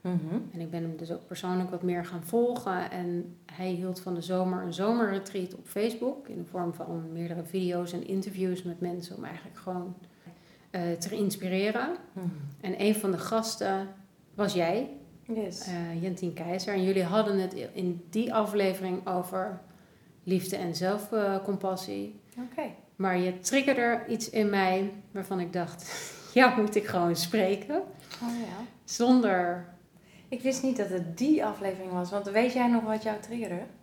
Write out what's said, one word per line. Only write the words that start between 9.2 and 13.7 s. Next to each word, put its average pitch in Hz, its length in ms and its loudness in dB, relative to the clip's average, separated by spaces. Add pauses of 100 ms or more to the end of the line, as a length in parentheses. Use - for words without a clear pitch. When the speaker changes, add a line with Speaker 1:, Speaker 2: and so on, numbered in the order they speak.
Speaker 2:
eigenlijk 170 340 -12
gewoon, 180 360 -6 (760)
eh, 175 220 -2
te 170 240 -4
inspireren. 208 800 0 (160)
Speaker 1:
Mhm. 175 140 -6 (340)
Speaker 2:
En 185 220 -4
een 214 120 6
van 202 160 0
de 175 80 2
gasten 196 720 0 (460)